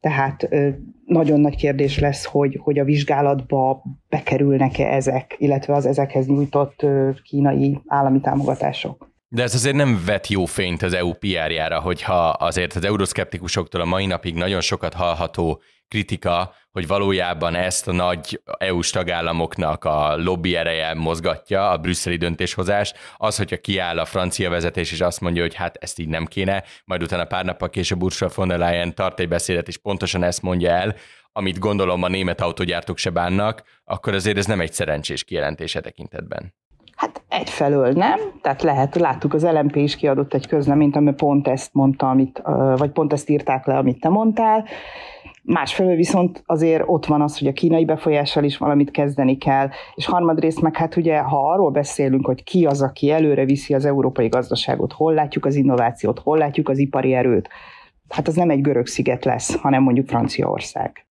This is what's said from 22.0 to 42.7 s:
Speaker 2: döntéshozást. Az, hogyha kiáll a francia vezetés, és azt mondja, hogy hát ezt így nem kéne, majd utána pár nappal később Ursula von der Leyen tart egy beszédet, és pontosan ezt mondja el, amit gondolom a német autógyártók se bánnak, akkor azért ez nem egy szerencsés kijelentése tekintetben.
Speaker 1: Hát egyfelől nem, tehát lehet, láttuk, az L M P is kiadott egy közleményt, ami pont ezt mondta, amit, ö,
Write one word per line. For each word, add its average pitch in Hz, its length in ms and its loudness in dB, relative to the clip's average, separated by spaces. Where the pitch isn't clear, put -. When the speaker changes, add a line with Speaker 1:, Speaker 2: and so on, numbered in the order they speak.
Speaker 2:
döntéshozást. 90 800 -2
Az, 107 200 -4
hogyha 92 200 -4
kiáll 87 420 -4
a 82 60 -2
francia 90 460 -2
vezetés, 85 420 -4
és 82 80 -6
azt 87 200 -2
mondja, 87 220 -2
hogy 85 120 -4
hát 87 260 -8
ezt - 180 -14
így 82 100 -8
nem 80 160 -4
kéne, 95 380 -4
majd 90 180 -4
utána 85 220 -4
pár 92 200 -6
nappal 90 240 -6
később 90 340 -4
Ursula 92 320 -2
von 95 140 -2
der 87 100 -2
Leyen 87 360 0
tart 92 260 -4
egy 90 80 -2
beszédet, 85 400 -2
és 92 100 -12
pontosan 95 440 -4
ezt 87 200 -2
mondja 90 280 0
el, 92 240 0
amit 92 260 -4
gondolom 95 440 0
a 90 60 0
német 92 320 -2
autógyártók 87 580 -4
se - 120 -2
bánnak, 92 520 -2
akkor - 300 -4
azért 98 220 0
ez 95 100 0
nem 101 140 0
egy 82 120 -4
szerencsés 76 520 -4
kijelentése 78 560 -4
tekintetben. - 760 -12
Speaker 1:
Hát - 320 -6
egyfelől 143 640 2
nem, 220 260 2
tehát 135 200 -2
lehet, 139 320 2
láttuk, 160 400 0
az 156 80 2
L 165 160 4
M 143 80 2
P 143 100 0
is 143 200 2
kiadott 139 380 0
egy 139 120 0
közleményt, 143 500 4
ami 147 160 4
pont 143 360 2
ezt 131 260 -4
mondta, 135 340 4
amit, 131 360 2
ö, 135 320 2